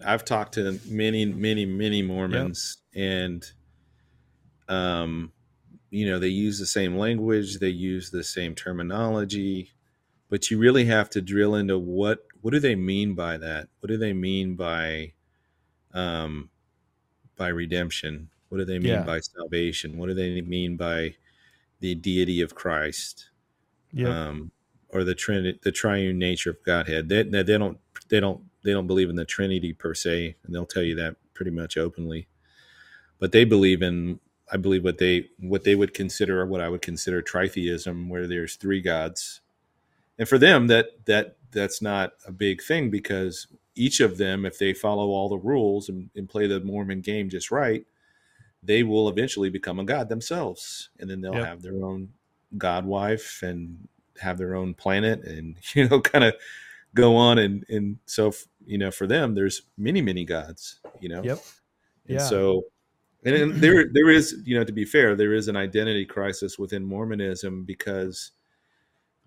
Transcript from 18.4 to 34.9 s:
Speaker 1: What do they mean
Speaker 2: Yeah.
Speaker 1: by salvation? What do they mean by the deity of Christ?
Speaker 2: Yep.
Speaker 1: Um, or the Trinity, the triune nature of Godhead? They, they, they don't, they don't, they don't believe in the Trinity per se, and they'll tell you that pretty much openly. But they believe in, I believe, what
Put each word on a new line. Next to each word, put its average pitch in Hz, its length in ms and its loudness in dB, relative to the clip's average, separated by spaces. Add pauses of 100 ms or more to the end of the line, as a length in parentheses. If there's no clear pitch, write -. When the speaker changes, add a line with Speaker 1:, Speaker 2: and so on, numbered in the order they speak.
Speaker 1:
What 95 80 -8
do 95 80 -4
they 92 140 -4
mean 90 120 0
Speaker 2:
Yeah. 92 120 0
Speaker 1:
by 82 160 -4
salvation? 82 800 -6
What 87 100 -6
do 95 60 -4
they 90 280 -4
mean 87 360 -4
by 82 380 -4 (640)
the 90 160 -4
deity 90 460 0
of 82 140 -4
Christ? - 760 -6 (640)
Speaker 2:
Yep. 123 160 -2
Speaker 1:
Um, 78 420 -6 (380)
or 92 140 -2
the 90 120 -2
Trinity, 92 460 -2
the 98 100 0
triune 98 460 0
nature 90 340 0
of - 120 -10
Godhead? 82 460 0
They, 107 140 4
they, 101 200 0
they 104 140 4
don't, 104 200 -2 (320)
they 110 100 4
don't, 98 220 0 (220)
they 101 80 0
don't 95 160 0
believe 92 220 4
in 87 60 -4
the 82 100 -4
Trinity 92 480 -4
per 82 200 -6
se, 85 500 -2
and 87 120 -12
they'll 85 100 -6
tell - 180 -2
you 85 120 -2
that 80 200 -4 (180)
pretty 92 180 -6
much 82 260 -6
openly. 82 500 -6 (920)
But 95 120 -2
they 113 140 10
believe 98 360 6
in, 87 380 -2 (320)
I 98 60 -2
believe, 95 260 2
what 87 160 0